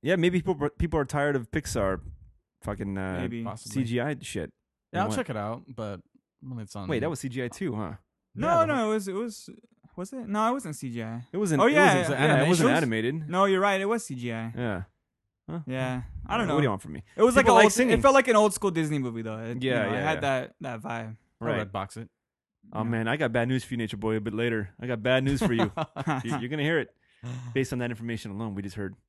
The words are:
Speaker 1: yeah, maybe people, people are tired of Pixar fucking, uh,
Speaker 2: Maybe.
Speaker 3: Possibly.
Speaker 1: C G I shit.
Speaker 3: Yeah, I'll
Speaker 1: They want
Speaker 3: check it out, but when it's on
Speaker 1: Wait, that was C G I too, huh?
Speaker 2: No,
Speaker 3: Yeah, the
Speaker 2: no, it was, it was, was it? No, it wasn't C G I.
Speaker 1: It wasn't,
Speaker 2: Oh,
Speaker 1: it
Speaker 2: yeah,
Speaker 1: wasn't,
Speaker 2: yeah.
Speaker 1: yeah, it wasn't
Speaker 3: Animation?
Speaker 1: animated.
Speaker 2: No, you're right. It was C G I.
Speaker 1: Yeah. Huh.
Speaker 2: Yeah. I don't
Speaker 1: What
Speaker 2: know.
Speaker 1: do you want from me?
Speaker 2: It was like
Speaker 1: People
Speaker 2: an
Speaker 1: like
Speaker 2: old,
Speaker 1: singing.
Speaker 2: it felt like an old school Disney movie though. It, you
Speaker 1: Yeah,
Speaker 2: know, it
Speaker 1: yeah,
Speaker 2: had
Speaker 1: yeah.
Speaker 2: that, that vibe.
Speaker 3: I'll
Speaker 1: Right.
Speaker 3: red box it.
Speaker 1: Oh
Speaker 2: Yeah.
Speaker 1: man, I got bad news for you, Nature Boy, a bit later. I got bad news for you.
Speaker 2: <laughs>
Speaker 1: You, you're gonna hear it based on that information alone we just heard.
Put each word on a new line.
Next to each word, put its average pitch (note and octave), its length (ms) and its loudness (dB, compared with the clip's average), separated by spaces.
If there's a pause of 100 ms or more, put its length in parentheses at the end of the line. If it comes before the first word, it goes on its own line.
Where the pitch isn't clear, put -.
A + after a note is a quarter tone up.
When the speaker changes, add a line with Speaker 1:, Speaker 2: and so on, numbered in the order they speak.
Speaker 1:
yeah, E3+ 160 2
maybe F3 220 4
people, D3 380 -2
people E3 220 0
are C#3+ 60 2
tired C#3+ 300 0
of A#2+ 140 -2
Pixar G2 500 0 (600)
fucking, G2+ 340 -6
uh, F#2+ 260 -4
Speaker 2:
Maybe. A#2 220 -6
Speaker 3:
Possibly. A2 400 -6
Speaker 1:
C A2+ 60 -4
G A#2+ 100 -2
I C#3 220 -4
shit. - 320 -8 (400)
Speaker 3:
Yeah, E3+ 60 -4
I'll G3 60 0
Speaker 1:
They A3 100 -2
want C#4 40 -2
Speaker 3:
check A3 120 -6
it A2+ 60 -6
out, G#2+ 260 -6 (120)
but G#2 240 -8 (420)
when B2+ 180 -12
it's G#2 160 -14
on G2 120 -8
Speaker 1:
Wait, B2+ 120 -2
that C#3+ 100 -2
was D3 120 -8
C C3+ 80 -8
G B2 140 -6
I A#2+ 40 -4
too, C3+ 280 -6
huh? G#2 180 -6 (420)
Speaker 2:
No, - 120 -2
Speaker 3:
Yeah, E4+ 120 4
the E4 80 4
Speaker 2:
no, A#3+ 240 0
it - 20 0
was, G3+ 140 -4
it F#3 80 -6
was, A3 340 -8 (460)
was F#3 180 -10
it? B3 140 -10
No, G#3+ 200 0
it A#3+ 60 2
wasn't G3+ 220 -6
C C3 160 -8
G A#2 100 -6
I. A2+ 300 -8
Speaker 1:
It F3+ 60 -6
wasn't, F3 260 2
Speaker 2:
Oh, - 20 8
Speaker 1:
it C#4 80 6
Speaker 2:
yeah, C#4 240 6
Speaker 1:
wasn't, C#3+ 220 0
Speaker 2:
yeah. C#3+ 60 4 (100)
Speaker 1:
yeah, C3 80 6
it D3+ 40 4
wasn't F3 220 6
Speaker 3:
Animation? C#3+ 80 4 (400)
Speaker 1:
animated. D3+ 120 -8
Speaker 2:
No, F#3 160 4
you're F#3+ 160 4
right. G3 200 2
It G3 40 -2
was A3 200 -2
C - 80 -10
G A#2+ 180 -6
I. A2+ 240 -6
Speaker 1:
Yeah. A2 260 -2 (680)
Huh. E3 160 -6
Speaker 2:
Yeah. B2+ 360 -4 (260)
I G#3+ 100 -2
don't A#3 80 0
Speaker 1:
What D#3 80 0
Speaker 2:
know. D3+ 60 2
Speaker 1:
do D3 60 4
you B2 40 2
want F#2+ 140 -4
from D#2 100 -12
me? - 100 -12 (120)
Speaker 2:
It - 80 4
was A#3+ 120 6
like C4+ 100 8
Speaker 1:
People A#3+ 100 8
Speaker 2:
an A3+ 40 10
Speaker 1:
like G#3 60 10
Speaker 2:
old, G#3 80 6
Speaker 1:
singing. A#3 240 4
Speaker 2:
it A#3 60 0
felt C4+ 100 8
like C4+ 140 6
an A#3 80 4
old G#3 180 6
school G3+ 160 0
Disney D#3 300 0
movie A#2 240 -4
though. A2 160 -6
It, A2+ 240 -6
you C3 80 2
Speaker 1:
Yeah, A#2 140 2
Speaker 2:
know, G2+ 40 -2
it G#2+ 40 -2
Speaker 1:
yeah, - 100 -2
Speaker 2:
had D#3 140 2
Speaker 1:
yeah. D#3 40 -4
Speaker 2:
that, C3+ 400 -2
that A#2+ 200 -8
vibe. A2 340 -8 (260)
Speaker 3:
I'll A#2 60 -4
Speaker 1:
Right. G#2+ 100 0
Speaker 3:
red G2+ 140 -4
box G2 260 -6
it. A2+ 120 -14 (600)
Speaker 1:
Oh A2+ 120 -4
Speaker 2:
Yeah. A#2 60 -2
Speaker 1:
man, A2+ 180 0
I C3 100 2
got C3+ 140 0
bad A#2+ 160 2
news B2+ 160 0
for - 100 -8
you, B2 60 -4
Nature A2 180 -4
Boy, A2 200 0
a G#2+ 40 -2
bit A2 140 -6
later. A2+ 340 -2 (100)
I A#2+ 60 -10
got A#2+ 160 -4
bad B2+ 220 4
news C3+ 180 0
for B2 120 2
you. A#2 180 2 (240)
Speaker 2:
<laughs> C3+ 280 -4
Speaker 1:
You, A#2+ 140 -2
you're A#2+ 120 -6
gonna D3+ 120 -4
hear D#3 160 2
it B2+ 160 -4 (600)
based C3+ 180 0
on B2 60 -4
that A#2+ 100 -4
information A2+ 400 -8
alone G#2 240 -6
we G2 80 -6
just G2 140 -8
heard. G2 180 -6 (160)